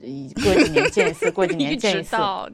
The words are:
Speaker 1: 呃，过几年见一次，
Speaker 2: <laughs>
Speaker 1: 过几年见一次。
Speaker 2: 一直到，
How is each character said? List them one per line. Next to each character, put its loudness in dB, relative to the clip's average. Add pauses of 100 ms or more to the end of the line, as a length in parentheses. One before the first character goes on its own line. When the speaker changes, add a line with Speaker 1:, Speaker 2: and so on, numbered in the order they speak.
Speaker 1:
呃， -10
过 6
几 0
年 2
见 2
一 -6
次， -2
Speaker 2:
<laughs> -6
Speaker 1:
过 2
几 0
年 -2
见 0
一 0
次。 0
Speaker 2:
一 -6
直 -10
到， -2